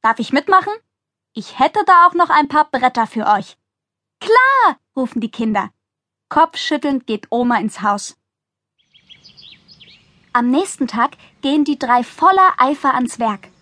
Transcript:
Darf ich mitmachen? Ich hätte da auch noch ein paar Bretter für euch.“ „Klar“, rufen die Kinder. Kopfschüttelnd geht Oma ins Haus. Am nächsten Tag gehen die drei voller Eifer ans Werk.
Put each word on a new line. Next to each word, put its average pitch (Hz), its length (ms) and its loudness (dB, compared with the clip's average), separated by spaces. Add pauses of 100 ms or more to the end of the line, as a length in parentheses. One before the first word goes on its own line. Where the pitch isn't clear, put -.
Darf 226 140 2
ich 233 140 -6
mitmachen? 381 400 2 (600)
Ich - 280 -10
hätte 320 260 2
da 349 220 6
auch 349 60 0
noch 339 140 0
ein 294 200 2
paar 302 200 0
Bretter 247 380 -2
für - 220 -4
euch.“ 208 280 -2 (640)
„Klar“, 494 580 2 (200)
rufen 254 240 -6
die 220 100 -6
Kinder. 214 400 -4 (580)
Kopfschüttelnd 294 800 -2
geht 214 240 -8
Oma 240 280 0
ins 196 240 -6
Haus. 208 340 -4 (2250)
Am 240 180 0
nächsten 285 380 -4
Tag 233 240 -4 (280)
gehen 294 220 -2
die 285 160 -4
drei 247 240 0
voller 370 560 2
Eifer 269 360 0
ans 247 260 -4
Werk. 214 260 -4 (160)